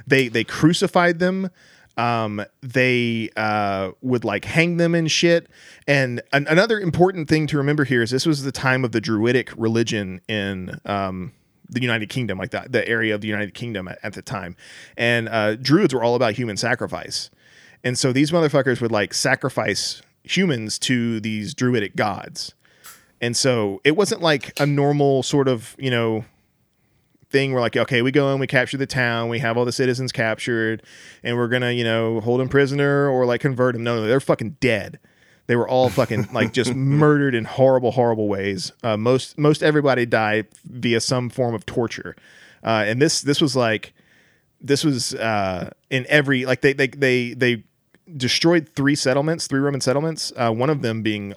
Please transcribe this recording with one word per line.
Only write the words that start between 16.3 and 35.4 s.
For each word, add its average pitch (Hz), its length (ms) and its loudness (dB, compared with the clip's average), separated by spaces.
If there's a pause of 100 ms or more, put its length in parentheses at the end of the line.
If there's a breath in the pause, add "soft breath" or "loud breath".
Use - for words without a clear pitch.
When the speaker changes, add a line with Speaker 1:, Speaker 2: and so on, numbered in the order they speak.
Speaker 1:
human 110 240 -4
sacrifice. 95 720 -6 (540 soft breath)
And 127 120 -2
so 131 160 2
these 147 200 2
motherfuckers 139 500 2
would, 113 100 0
like, 104 220 0
sacrifice - 880 -2 (220)
humans 135 560 -2
to 117 400 0
these 107 340 -6
Druidic 120 420 0
gods. - 600 -6 (680 loud breath)
And 120 160 -2
so 110 460 0
it 151 120 4
wasn't, 208 260 0
like, 156 380 -2
a 147 60 4
normal 143 560 2
sort 139 260 2
of, 117 300 -2
you 135 140 -2
know, 113 340 0 (1040)
thing 135 220 2
where, 127 100 0
like, 113 140 0
okay, 120 280 2
we 131 80 0
go 139 200 2
and 135 80 0
we 135 60 -2
capture 127 320 0
the 131 80 -2
town, 120 420 -2
we 117 120 -4
have 117 180 -2
all 123 80 2
the 120 60 -2
citizens 127 400 -2
captured, 113 720 -2 (400 loud breath)
and 120 120 -2
we're 120 120 0
gonna, 123 240 0
you 120 120 -2
know, 113 380 0
hold 120 180 2
them 131 80 0
prisoner 143 600 2
or, 127 160 2
like, 120 160 0
convert 127 320 2
them. 117 100 -6
No, 120 120 -2
no, 107 120 -2
they're 127 120 4
fucking 120 400 -2
dead. 110 400 0 (480 soft breath)